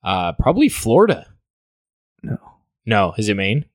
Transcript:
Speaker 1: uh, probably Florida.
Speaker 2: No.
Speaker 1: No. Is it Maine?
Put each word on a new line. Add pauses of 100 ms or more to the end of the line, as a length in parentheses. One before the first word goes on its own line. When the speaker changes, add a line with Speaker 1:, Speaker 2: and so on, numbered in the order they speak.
Speaker 1:
uh,
probably
Florida. (920)
Speaker 2:
No. (480)
Speaker 1:
No.
Is
it
Maine?